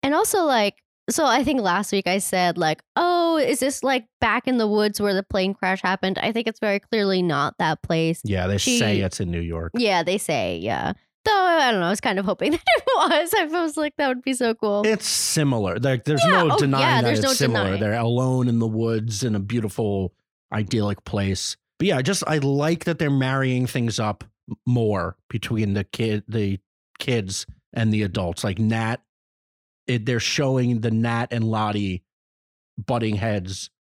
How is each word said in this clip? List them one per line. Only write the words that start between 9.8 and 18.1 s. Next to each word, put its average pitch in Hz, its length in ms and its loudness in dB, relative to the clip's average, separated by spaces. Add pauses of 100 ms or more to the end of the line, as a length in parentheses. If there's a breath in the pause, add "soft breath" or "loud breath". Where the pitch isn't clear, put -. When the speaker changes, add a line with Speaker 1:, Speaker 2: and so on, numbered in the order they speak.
Speaker 1:
they 185 160 0
say, 95 380 -2
yeah. 87 360 -4 (320 soft breath)
Though, 440 80 2
I 339 380 2
don't 208 100 0
know, 170 60 0
I - 20 0
was 208 100 0
kind 196 200 0
of 196 60 -2
hoping 226 260 0
<laughs> - 20 2
that 330 100 -2
it 640 200 2 (120)
was. 339 380 2
I 392 120 2
was 320 300 -2
like, 302 220 -2
"That 294 100 0
would 254 140 -2
be 269 120 -2
so 240 200 0
cool." 208 320 0
Speaker 2:
It's 220 220 0
similar. 117 720 0
Like, 127 260 0
there's 151 180 2
Speaker 1:
Yeah, 554 200 4
Speaker 2:
no 156 80 4
Speaker 1:
oh, - 80 4
Speaker 2:
denying 135 240 4
Speaker 1:
yeah, - 180 4
Speaker 2:
that 120 60 2
Speaker 1:
there's - 120 2
Speaker 2:
it's 107 80 2
Speaker 1:
no 269 60 2
Speaker 2:
similar. 123 320 2
Speaker 1:
denying. 98 160 -2
Speaker 2:
They're 110 180 0
alone 123 480 2